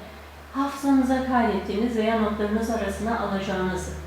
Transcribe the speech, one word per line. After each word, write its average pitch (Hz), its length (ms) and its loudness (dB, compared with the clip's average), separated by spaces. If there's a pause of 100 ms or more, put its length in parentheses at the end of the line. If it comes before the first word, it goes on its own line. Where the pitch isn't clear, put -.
(540)
hafızanıza 269 720 2
kaydettiğiniz 220 720 2
veya 220 220 2
notlarınız 208 500 0
arasına 214 500 -2
alacağınız 190 680 -2 (180)